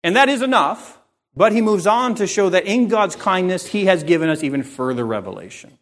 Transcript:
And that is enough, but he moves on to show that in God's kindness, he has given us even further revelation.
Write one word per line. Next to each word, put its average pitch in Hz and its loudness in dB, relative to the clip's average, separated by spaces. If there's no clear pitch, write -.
And 175 0
that 262 6
is 262 0
enough, 226 -2
but 208 4
he 226 2
moves 208 0
on 233 2
to 196 -2
show 196 0
that 180 0
in 226 0
God's 208 0
kindness, 185 -2
he 208 -2
has 180 2
given 160 2
us 156 -2
even 139 -4
further 127 -6
revelation. 95 -10